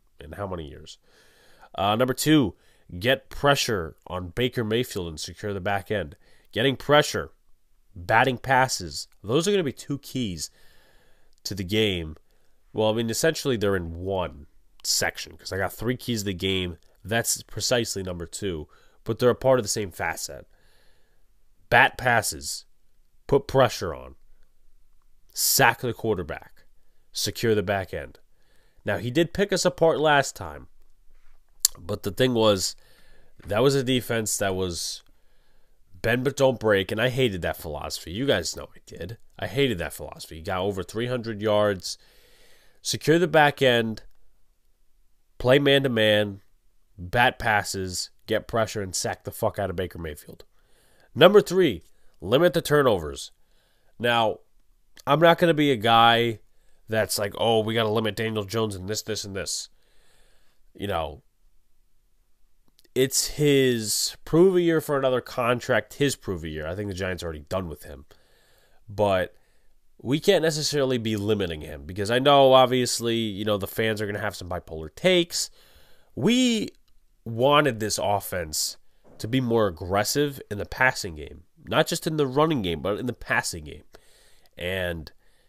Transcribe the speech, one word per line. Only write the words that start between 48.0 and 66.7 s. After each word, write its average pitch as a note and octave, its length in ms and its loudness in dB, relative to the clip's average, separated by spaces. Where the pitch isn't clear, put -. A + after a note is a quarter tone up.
get G#2 220 -2
pressure, A2 340 -2
and F#2+ 120 -8
sack - 300 -6
the G2+ 60 -8
fuck - 280 -4
out G2 120 -4
of F2 60 -6
Baker F#2 220 -6
Mayfield. - 460 -14
Number F#3 260 10
three, E3 420 0
limit D3 320 4
the E3 100 -2
turnovers. G2+ 680 0
Now, A#2 420 0
I'm C#3+ 140 4
not E3 180 8
gonna E3+ 160 4
be D3 160 2
a B2+ 60 2
guy A#2 640 6
that's G#2+ 300 -2
like, G#2 200 -4
"Oh, A2+ 220 4
we A2 140 -2
gotta A2+ 140 2
limit G#2+ 280 0
Daniel A2 280 -4
Jones G#2+ 300 -4
and F#2 140 -10
this, G#2+ 140 -6
this, G#2+ 220 -8
and G2 100 -12
this." - 340 -8
You - 120 -10
know, E2 360 -6
it's C3+ 340 0
his C3 960 0
prove F3+ 300 4
a F3+ 60 4
year E3 200 2
for C#3+ 180 -2
another B2+ 220 2
contract, A#2+ 760 -2
his C#3 200 0
prove E2+ 300 -8
a E2 40 -8
year. D2+ 180 -8
I E2+ 80 -6